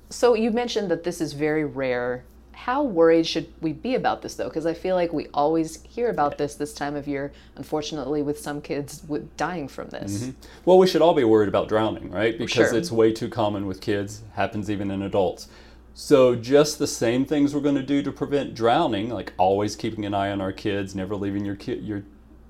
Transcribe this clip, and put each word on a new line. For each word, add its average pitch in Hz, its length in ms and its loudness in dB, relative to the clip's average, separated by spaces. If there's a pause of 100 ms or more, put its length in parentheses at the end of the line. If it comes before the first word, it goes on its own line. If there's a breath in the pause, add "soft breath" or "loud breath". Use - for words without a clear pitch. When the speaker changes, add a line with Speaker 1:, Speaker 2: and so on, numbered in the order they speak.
(100)
Speaker 1:
so 240 240 4
you 220 160 2
mentioned 214 400 -2
that 160 140 -2
this 175 160 -4
is 147 140 -4
very 151 300 0
rare. 127 600 -4 (280)
How 269 300 -2
worried 165 440 4
should 156 200 -4 (160)
we 160 100 -2
be 233 220 -4
about 131 280 -2
this, 113 120 -10
though? - 160 -6
'Cause 160 160 -4
I 165 80 -2
feel 185 220 -2
like 170 160 0
we 147 200 -4
always 160 520 0
hear 233 260 -4
about 147 220 0
Speaker 2:
Yeah. 143 60 -12
Speaker 1:
this, 147 180 -4
this 147 180 -8
time 147 220 -6
of 143 120 -10
year, 139 240 -6 (240 loud breath)
unfortunately, 151 680 -4
with 147 180 -4
some 147 200 -8
kids 143 380 -8
w-, 151 380 -8
dying 151 320 -4
from - 200 -12
this. 101 340 -8
Speaker 2:
Mm-hmm. 127 80 -8 (340 loud breath)
Well, 180 140 8
we 185 80 10
should 175 160 4
all 170 120 6
be 143 100 4
worried 110 240 6
about 92 200 2
drowning, 104 420 0
right? 98 260 0
Because 120 340 2
Speaker 1:
Sure. 123 60 0
Speaker 2:
it's - 160 -2
way 113 200 4
too 113 160 -6
common 104 380 -2
with 95 140 -8
kids, 104 400 -4 (140)
happens 98 360 -2
even 98 200 -4
in 98 120 -4
adults. 98 460 -2 (460 loud breath)
So 127 400 6
just 139 440 2
the 147 80 -2
same 123 380 0
things 143 300 0
we're 143 60 -2
gonna 139 220 0
do 139 200 0
to 139 100 -4
prevent 135 420 -4
drowning, 117 560 2
like 95 280 -10
always 104 380 2
keeping 107 280 -4
an 101 80 -4
eye 98 180 0
on 101 120 -4
our 95 100 -4
kids, 98 420 -4
never 98 220 -4
leaving 101 280 -4
your 101 120 -6
ki-, - 200 -8
your 104 260 -6 (480)